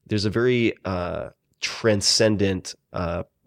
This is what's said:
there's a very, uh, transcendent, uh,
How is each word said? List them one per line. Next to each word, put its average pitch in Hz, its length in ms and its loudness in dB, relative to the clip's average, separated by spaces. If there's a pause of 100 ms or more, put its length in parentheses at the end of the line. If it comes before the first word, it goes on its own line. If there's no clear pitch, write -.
there's 104 180 -2
a 107 60 0
very, 117 420 2 (140)
uh, 87 440 -6 (300)
transcendent, 101 1120 2 (200)
uh, 85 300 -4 (220)